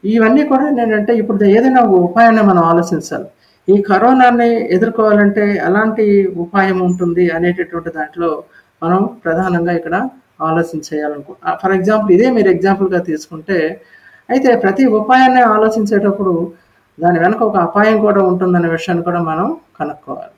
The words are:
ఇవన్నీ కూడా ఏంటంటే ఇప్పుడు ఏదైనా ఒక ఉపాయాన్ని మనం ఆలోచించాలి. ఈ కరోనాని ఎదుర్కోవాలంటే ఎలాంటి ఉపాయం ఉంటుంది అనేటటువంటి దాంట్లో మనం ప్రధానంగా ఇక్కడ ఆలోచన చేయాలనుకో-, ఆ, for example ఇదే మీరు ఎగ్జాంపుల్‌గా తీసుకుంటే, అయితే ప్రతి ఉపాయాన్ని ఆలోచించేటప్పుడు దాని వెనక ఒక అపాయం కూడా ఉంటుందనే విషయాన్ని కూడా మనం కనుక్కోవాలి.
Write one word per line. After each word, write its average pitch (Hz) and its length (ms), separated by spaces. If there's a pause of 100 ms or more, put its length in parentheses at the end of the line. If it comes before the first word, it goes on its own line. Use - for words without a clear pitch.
ఇవన్నీ 226 380
కూడా 269 240
ఏంటంటే 233 480
ఇప్పుడు 208 280
ఏదైనా 240 380
ఒక 220 80
ఉపాయాన్ని 220 520
మనం 185 220
ఆలోచించాలి. 170 600 (440)
ఈ 202 120
కరోనాని 233 920
ఎదుర్కోవాలంటే 208 920
ఎలాంటి 202 720
ఉపాయం 190 420
ఉంటుంది 180 500
అనేటటువంటి 170 600
దాంట్లో 160 540 (400)
మనం 185 260 (140)
ప్రధానంగా 175 480
ఇక్కడ 170 380 (320)
ఆలోచన 165 380 (140)
చేయాలనుకో-, 151 420 (100)
ఆ, 151 200
for 190 120
example 208 340
ఇదే 233 200
మీరు 208 180
ఎగ్జాంపుల్‌గా 185 500
తీసుకుంటే, 165 840 (480)
అయితే 254 260
ప్రతి 226 300
ఉపాయాన్ని 254 560
ఆలోచించేటప్పుడు 208 1080 (480)
దాని 170 200
వెనక 214 240
ఒక 202 140
అపాయం 208 420
కూడా 202 220
ఉంటుందనే 180 480
విషయాన్ని 165 340
కూడా 175 180
మనం 170 360 (220)
కనుక్కోవాలి. 147 580